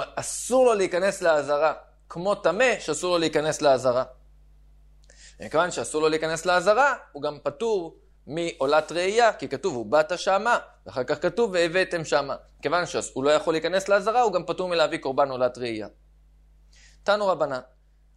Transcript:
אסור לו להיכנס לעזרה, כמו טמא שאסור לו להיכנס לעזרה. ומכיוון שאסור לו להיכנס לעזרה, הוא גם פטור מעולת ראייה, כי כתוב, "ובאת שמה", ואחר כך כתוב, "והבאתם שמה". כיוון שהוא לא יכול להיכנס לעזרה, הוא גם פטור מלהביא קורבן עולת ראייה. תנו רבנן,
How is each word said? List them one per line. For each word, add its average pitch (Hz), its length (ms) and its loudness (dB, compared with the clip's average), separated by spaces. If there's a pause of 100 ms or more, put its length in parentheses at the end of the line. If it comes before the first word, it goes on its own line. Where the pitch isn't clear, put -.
(160)
אסור - 480 0
לו 233 100 4
להיכנס 185 480 -2
לעזרה, 147 520 2 (340)
כמו 185 260 -4
טמא 208 460 2
שאסור 175 320 -4
לו 175 60 4
להיכנס 156 440 0
לעזרה. 127 420 4 (1400)
ומכיוון 156 300 0
שאסור 151 320 -4
לו 156 60 4
להיכנס 160 380 -4
לעזרה, 208 480 4 (180)
הוא 143 100 -14
גם 147 200 -4
פטור 190 560 -4 (300)
מעולת 156 640 0
ראייה, 202 400 2
כי 139 160 -10
כתוב, 135 280 -4
"ובאת 147 420 0
שמה", 202 400 0 (280)
ואחר 131 180 -4
כך 147 180 -4
כתוב, 202 320 0
"והבאתם 170 500 0
שמה". 143 320 -2 (260)
כיוון 165 240 0
שהוא 123 380 -4
לא 147 60 4
יכול 156 240 2
להיכנס 165 340 -2
לעזרה, 202 340 4
הוא 220 100 2
גם 170 140 -2
פטור 180 220 -4
מלהביא 160 300 0
קורבן 139 320 0
עולת 123 280 -2
ראייה. 110 300 -6 (1120)
תנו 208 240 0
רבנן, 147 340 0 (560)